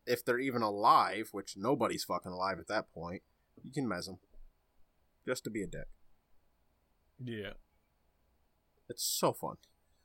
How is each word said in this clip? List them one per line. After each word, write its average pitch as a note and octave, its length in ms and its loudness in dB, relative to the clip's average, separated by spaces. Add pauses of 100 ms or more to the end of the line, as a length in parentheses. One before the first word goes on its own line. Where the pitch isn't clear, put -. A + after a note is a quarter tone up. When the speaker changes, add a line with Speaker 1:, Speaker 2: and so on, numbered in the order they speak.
Speaker 1:
if B2 180 2
they're A#2+ 140 4
even B2+ 240 0
alive, G#2+ 720 6
which - 240 -8
nobody's G2+ 480 2
fucking F#2 260 -4
alive F#2 280 -2
at D#2+ 100 -14
that G#2 240 -2
point, E2+ 300 -8 (420)
you C3 80 -14
can C3+ 160 -2
mez F2 200 -4
'em. F#2+ 120 -12 (1040)
Just B2+ 180 -4
to A#2+ 60 -6
be G#2+ 120 -4
a F#2 40 -4
dick. D2+ 220 -8 (1300)
Speaker 2:
Yeah. A2+ 360 -6 (1300)
Speaker 1:
It's - 160 -6
so - 280 2
fun. - 240 -6 (480)